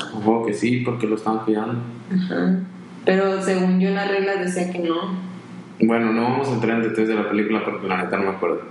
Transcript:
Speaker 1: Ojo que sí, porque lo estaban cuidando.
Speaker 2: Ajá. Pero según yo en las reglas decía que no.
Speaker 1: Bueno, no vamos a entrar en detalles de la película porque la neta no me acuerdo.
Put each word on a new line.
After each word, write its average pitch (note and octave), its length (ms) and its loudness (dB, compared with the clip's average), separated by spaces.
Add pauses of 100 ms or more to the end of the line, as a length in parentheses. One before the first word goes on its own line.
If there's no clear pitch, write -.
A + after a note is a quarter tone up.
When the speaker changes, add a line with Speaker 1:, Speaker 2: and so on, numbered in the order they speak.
(160)
Speaker 1:
Ojo A2+ 300 4
que G#2+ 80 0
sí, A#2+ 320 2
porque A#2 200 -2
lo G#2+ 120 2
estaban A2 280 -2
cuidando. A2 300 0 (400)
Speaker 2:
Ajá. F#3 440 2 (460)
Pero F#3+ 380 2
según F#3 360 2
yo F#3+ 100 4
en G3 60 2
las G3+ 140 -2
reglas G3 300 0
decía F3+ 320 -2
que F3+ 80 -6
no. E3+ 400 -2 (640)
Speaker 1:
Bueno, A2+ 320 2
no A2+ 100 2
vamos B2+ 240 0
a B2 60 0
entrar A2+ 240 2
en A2 60 2
detalles A2 260 2
de A2 60 2
la G#2 140 0
película G#2 360 2
porque G2 220 -4
la F2+ 160 -2
neta F#2 140 -2
no G2 60 0
me G2 60 2
acuerdo. F#2 420 0